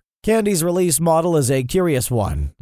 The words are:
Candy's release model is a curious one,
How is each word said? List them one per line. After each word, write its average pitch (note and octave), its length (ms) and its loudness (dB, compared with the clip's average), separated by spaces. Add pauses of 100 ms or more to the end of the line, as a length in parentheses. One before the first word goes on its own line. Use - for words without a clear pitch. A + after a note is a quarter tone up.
(220)
Candy's G#3 420 0
release F3 380 0
model E3 340 2
is C#3 160 2
a C3+ 140 0
curious E3 440 0
one, D#2+ 520 -4